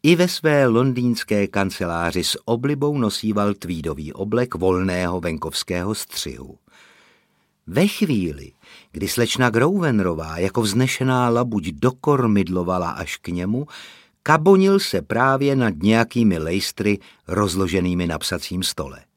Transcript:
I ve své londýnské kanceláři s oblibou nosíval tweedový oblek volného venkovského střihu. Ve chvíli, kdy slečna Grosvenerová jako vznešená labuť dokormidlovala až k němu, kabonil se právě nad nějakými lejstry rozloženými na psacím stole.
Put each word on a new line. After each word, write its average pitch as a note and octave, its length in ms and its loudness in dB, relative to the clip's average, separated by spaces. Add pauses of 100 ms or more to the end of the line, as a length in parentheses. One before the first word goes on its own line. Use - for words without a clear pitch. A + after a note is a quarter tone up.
I E3+ 140 6
ve F3+ 120 2
své D3 380 2
londýnské A#2+ 800 2
kanceláři F2 760 -2
s - 200 -4
oblibou C#3 540 -2
nosíval G#2 560 0
tweedový D#2+ 580 -8
oblek A2+ 420 -2
volného F2+ 640 0
venkovského F2 760 -6
střihu. - 640 -12 (1080)
Ve B2 200 2
chvíli, F#2 680 -2 (400)
kdy G2+ 160 -4
slečna A#2+ 420 2
Grosvenerová G#2+ 880 0
jako F#2+ 240 0
vznešená B2+ 680 0
labuť A#2 360 0
dokormidlovala F#2 1300 0
až F2+ 260 -8
k - 120 -14
němu, G2 380 -4 (560)
kabonil F#3+ 580 6
se F2+ 220 -4
právě C3+ 540 2
nad A2+ 260 2
nějakými A2 560 4
lejstry G2 600 -2 (300)
rozloženými F2+ 800 0
na D#2 120 -4
psacím F2+ 440 -6
stole. C#2 380 -8 (160)